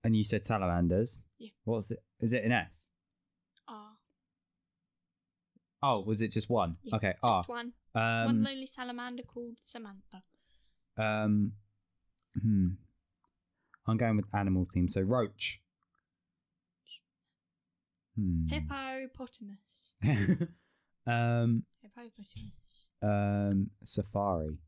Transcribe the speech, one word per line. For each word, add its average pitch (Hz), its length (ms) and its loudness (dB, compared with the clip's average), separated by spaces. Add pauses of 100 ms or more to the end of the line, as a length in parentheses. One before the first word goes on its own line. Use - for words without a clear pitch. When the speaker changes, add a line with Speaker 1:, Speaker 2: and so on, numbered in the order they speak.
Speaker 1:
And 113 120 4
you 107 80 4
said 104 200 -2
salamanders? 92 760 2 (160)
Speaker 2:
Yeah. - 120 -18 (140)
Speaker 1:
What's 113 260 -2
it? 110 120 -8 (180)
Is 113 120 0
it 113 120 0
an 117 80 4
S? - 380 -2 (760)
Speaker 2:
R. 214 240 -18 (1900)
Speaker 1:
Oh, 127 180 2
was 107 200 -2
it 110 120 -2
just - 180 -2
one? 87 320 2
Speaker 2:
Yeah, 113 140 -4
Speaker 1:
Okay, 104 180 0 (100)
Speaker 2:
just 107 160 4
Speaker 1:
R. 87 60 -6
Speaker 2:
one. 240 260 -10 (220)
Speaker 1:
Um, 113 320 0
Speaker 2:
One 110 180 4
lonely 262 220 -6
salamander 247 560 -10
called 240 420 -12
Samantha. 196 580 -16 (760)
Speaker 1:
Um, 107 560 2 (880)
hmm. 101 260 4 (1200)
I'm 110 100 0
going 110 200 2
with 101 180 0
animal 95 380 2
theme, 90 160 2
so 98 120 0
roach. 107 600 -2 (2500)
Hmm. 87 320 2
Speaker 2:
Hippopotamus. 254 1500 -8
Speaker 1:
<laughs> 123 460 2 (580)
Um, 120 560 2 (180)
Speaker 2:
Hippopotamus. - 1120 -20 (100)
Speaker 1:
um, 101 720 0 (120)
safari. 90 840 -2